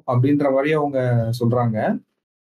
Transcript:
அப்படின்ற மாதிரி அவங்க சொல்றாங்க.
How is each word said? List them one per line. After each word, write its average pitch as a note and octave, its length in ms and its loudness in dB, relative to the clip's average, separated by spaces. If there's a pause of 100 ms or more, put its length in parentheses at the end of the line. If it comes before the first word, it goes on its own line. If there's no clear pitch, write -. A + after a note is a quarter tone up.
அப்படின்ற C#3 440 2
மாதிரி C#3+ 220 0
அவங்க B2+ 560 0 (100)
சொல்றாங்க. A#2 380 0 (720)